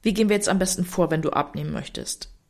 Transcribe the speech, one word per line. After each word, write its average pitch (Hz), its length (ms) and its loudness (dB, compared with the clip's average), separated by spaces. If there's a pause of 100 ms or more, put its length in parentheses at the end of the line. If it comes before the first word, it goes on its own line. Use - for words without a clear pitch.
wie 220 100 2
gehen 214 140 4
wir 208 80 4
jetzt 208 140 0
am 190 80 2
besten 185 260 0
vor, 175 260 0
wenn 160 120 0
du 156 80 0
abnehmen 147 420 -4
möchtest? - 580 -10 (200)